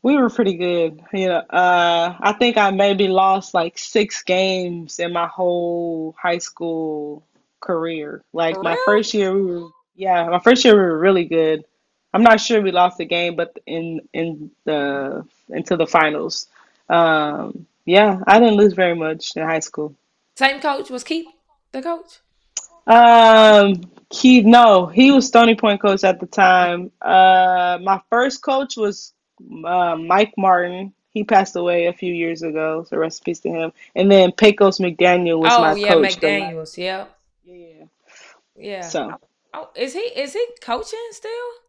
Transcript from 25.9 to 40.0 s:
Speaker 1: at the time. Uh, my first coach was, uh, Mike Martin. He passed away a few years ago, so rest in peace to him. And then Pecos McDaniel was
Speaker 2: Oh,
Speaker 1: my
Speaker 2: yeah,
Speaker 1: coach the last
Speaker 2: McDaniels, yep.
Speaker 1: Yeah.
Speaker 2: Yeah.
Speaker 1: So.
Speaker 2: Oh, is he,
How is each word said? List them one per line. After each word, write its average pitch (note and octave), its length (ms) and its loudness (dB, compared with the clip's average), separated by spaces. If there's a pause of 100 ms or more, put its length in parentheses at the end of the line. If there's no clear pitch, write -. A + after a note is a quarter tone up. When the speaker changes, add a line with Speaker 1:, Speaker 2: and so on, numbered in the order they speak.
Speaker 1:
at F#3 160 0
the F3+ 60 -10
time. F3+ 640 0 (100)
Uh, F#3 840 2
my F#3+ 180 -2 (100)
first C4 320 -2
coach C4+ 340 -4
was, G#3 360 -8 (520)
uh, F3 320 -2
Mike F3+ 400 -2
Martin. F#3 560 -2 (200)
He G#3+ 120 -6
passed G3 320 0
away F3 300 -2
a F3 60 -2
few F3+ 200 -8
years E3 300 -6
ago, D#3 460 -6
so - 80 -8
rest D#3+ 240 -6
in - 40 -20
peace E3+ 160 -8
to - 100 -10
him. E3 220 -8 (220)
And F#3+ 160 2
then F#3 220 6
Pecos G#3 460 2
McDaniel F3 600 0
was A3 120 2
Speaker 2:
Oh, A#3+ 100 4
Speaker 1:
my D#3 120 0
Speaker 2:
yeah, - 180 -2
Speaker 1:
coach - 280 2
the E3 80 -2
last F3+ 260 -4
Speaker 2:
McDaniels, D#3+ 220 -16
yep. F#3 400 -10 (280)
Speaker 1:
Yeah. E3+ 400 -20 (720)
Speaker 2:
Yeah. G3 260 -14
Speaker 1:
So. E3 320 -8 (400)
Speaker 2:
Oh, D#4 200 -18
is B3+ 200 -8
he, F4+ 60 -10